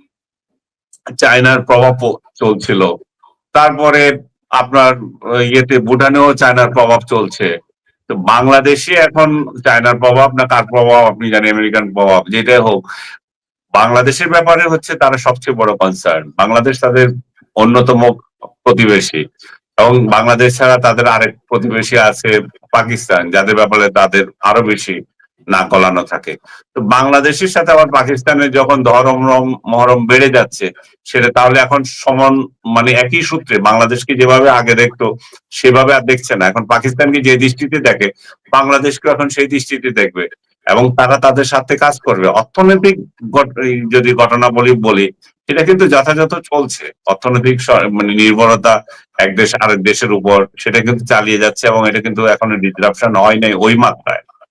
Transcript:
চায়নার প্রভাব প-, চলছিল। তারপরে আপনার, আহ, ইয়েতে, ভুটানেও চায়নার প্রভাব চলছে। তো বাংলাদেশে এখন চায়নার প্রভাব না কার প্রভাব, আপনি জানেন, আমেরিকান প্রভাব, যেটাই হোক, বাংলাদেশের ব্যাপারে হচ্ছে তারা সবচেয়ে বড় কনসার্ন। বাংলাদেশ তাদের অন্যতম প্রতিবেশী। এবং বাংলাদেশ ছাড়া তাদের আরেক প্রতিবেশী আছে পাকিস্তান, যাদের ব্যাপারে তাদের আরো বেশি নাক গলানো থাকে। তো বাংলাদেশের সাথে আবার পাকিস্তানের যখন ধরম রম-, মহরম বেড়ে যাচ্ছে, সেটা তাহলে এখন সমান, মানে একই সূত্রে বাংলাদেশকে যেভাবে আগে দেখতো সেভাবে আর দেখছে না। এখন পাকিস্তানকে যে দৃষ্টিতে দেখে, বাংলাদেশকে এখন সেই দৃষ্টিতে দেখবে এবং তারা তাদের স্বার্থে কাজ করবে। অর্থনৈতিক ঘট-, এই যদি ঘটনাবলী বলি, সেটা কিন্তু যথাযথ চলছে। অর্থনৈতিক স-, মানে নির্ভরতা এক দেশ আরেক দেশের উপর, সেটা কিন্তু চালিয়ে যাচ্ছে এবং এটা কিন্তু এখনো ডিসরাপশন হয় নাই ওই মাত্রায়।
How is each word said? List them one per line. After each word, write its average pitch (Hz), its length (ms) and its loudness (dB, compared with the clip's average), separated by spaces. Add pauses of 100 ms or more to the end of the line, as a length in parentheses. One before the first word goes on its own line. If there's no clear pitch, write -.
(1200)
চায়নার 127 440 2
প্রভাব 127 380 2
প-, 120 180 -4 (160)
চলছিল। 104 520 -2 (680)
তারপরে 147 680 2 (320)
আপনার, 131 440 2
আহ, 120 460 -8
ইয়েতে, 127 380 0
ভুটানেও 135 560 2
চায়নার 123 360 2
প্রভাব 117 300 2
চলছে। 98 580 -4 (500)
তো 117 60 -8
বাংলাদেশে 131 800 2
এখন 156 520 0 (180)
চায়নার 120 340 2
প্রভাব 127 360 2
না 127 120 0
কার 123 180 0
প্রভাব, 120 400 4
আপনি 110 260 -2
জানেন, 107 240 0
আমেরিকান 107 380 -2
প্রভাব, 98 360 2
যেটাই 117 300 2
হোক, 107 300 -2 (840)
বাংলাদেশের 123 560 0
ব্যাপারে 170 340 2
হচ্ছে 160 320 -4
তারা 135 220 0
সবচেয়ে 123 400 -4
বড় 107 200 -2
কনসার্ন। 90 600 -4
বাংলাদেশ 117 440 0
তাদের 127 280 2 (480)
অন্যতম 120 560 2 (500)
প্রতিবেশী। 98 600 0 (540)
এবং 120 280 4
বাংলাদেশ 117 500 2
ছাড়া 127 200 2
তাদের 120 300 0
আরেক 113 280 0 (140)
প্রতিবেশী 110 480 -4
আছে 107 440 0 (320)
পাকিস্তান, 110 580 -2
যাদের 101 260 0
ব্যাপারে 104 340 0
তাদের 98 340 0 (160)
আরো 107 220 2
বেশি 101 380 -6 (480)
নাক 95 200 -2
গলানো 95 340 0
থাকে। 80 340 -10 (380)
তো 135 60 -8
বাংলাদেশের 139 680 0
সাথে 170 240 0
আবার 156 140 4
পাকিস্তানের 139 640 -2
যখন 135 320 2
ধরম 127 440 2
রম-, 131 400 0
মহরম 120 400 0
বেড়ে 131 220 2
যাচ্ছে, 110 420 -2 (340)
সেটা 120 300 -2
তাহলে 127 260 2
এখন 131 240 0
সমান, 135 580 -2 (220)
মানে 117 280 0
একই 127 300 -2
সূত্রে 160 360 -4
বাংলাদেশকে 113 560 0
যেভাবে 127 360 4
আগে 120 240 2
দেখতো 214 400 -2 (360)
সেভাবে 131 440 2
আর 131 60 2
দেখছে 123 360 -4
না। 92 100 0
এখন 104 200 -4
পাকিস্তানকে 127 540 -2
যে 131 160 2
দৃষ্টিতে 135 440 -2
দেখে, 101 300 0 (400)
বাংলাদেশকে 139 600 0
এখন 143 180 -2
সেই 139 180 -2
দৃষ্টিতে 131 440 -6
দেখবে 98 380 -4 (380)
এবং 123 300 0
তারা 135 200 2
তাদের 135 280 0
স্বার্থে 135 320 -4
কাজ 147 240 -2
করবে। 95 280 -2
অর্থনৈতিক 190 800 0 (240)
ঘট-, 127 320 -2
এই 123 200 -4 (100)
যদি 123 220 2
ঘটনাবলী 120 580 0
বলি, 110 400 0 (380)
সেটা 151 140 0
কিন্তু 185 240 2
যথাযথ 156 460 0
চলছে। 143 580 -6 (140)
অর্থনৈতিক 123 540 -2
স-, - 100 -2
মানে 104 440 0
নির্ভরতা 110 680 2 (360)
এক 95 180 -2
দেশ 107 180 0
আরেক 107 280 -2
দেশের 101 300 -2
উপর, 98 340 2 (120)
সেটা 113 220 -2
কিন্তু 120 260 -4
চালিয়ে 107 320 0
যাচ্ছে 107 280 -2
এবং 113 220 0
এটা 107 120 -2
কিন্তু 110 260 -4
এখনো 107 300 0
ডিসরাপশন 98 600 -2
হয় 107 200 2
নাই 110 180 0
ওই 110 220 0
মাত্রায়। - 440 -2 (300)